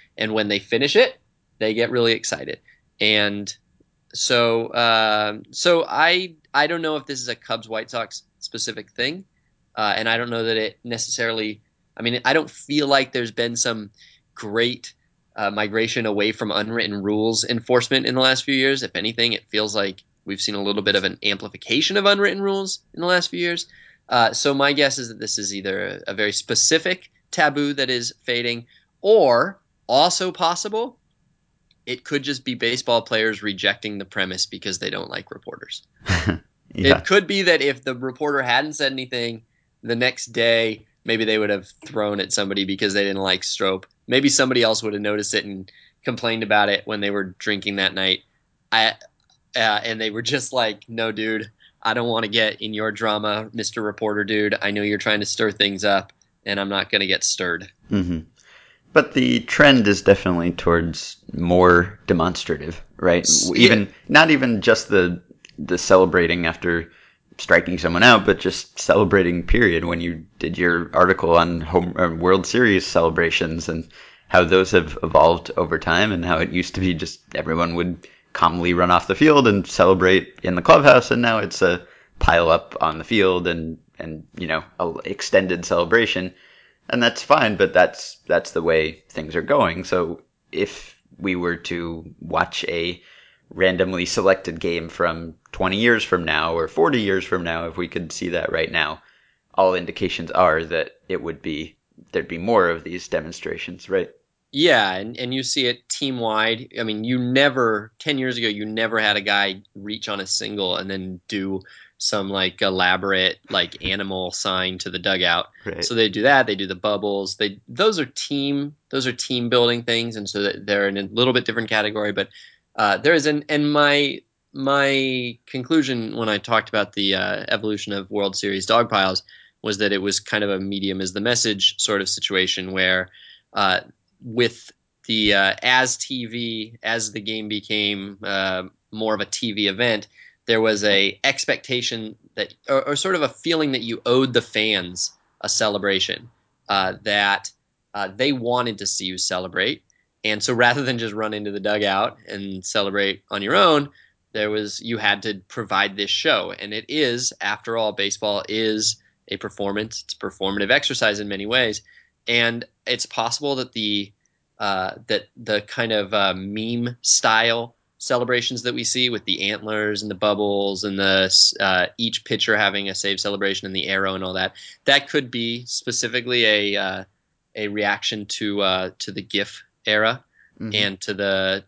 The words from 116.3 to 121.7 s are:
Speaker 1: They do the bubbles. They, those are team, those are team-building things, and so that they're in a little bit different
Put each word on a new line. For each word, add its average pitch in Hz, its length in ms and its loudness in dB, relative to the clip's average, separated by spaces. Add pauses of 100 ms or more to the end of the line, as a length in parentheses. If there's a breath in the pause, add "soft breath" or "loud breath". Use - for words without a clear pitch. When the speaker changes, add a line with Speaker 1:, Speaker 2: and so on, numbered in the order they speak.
Speaker 1:
They 104 100 -2
do 98 100 -6
the 92 80 -8
bubbles. 98 640 -4
They, 104 320 -4
those 185 320 0
are 131 60 -2
team, 143 680 -4 (160)
those 131 160 -2
are 123 60 -2
team-building 120 720 0
things, 117 320 -2
and 101 120 -8
so 101 140 -4
that 101 240 -4
they're 101 220 2
in 98 100 -2
a 101 40 -4
little 113 300 0
bit 123 120 0
different 113 260 -4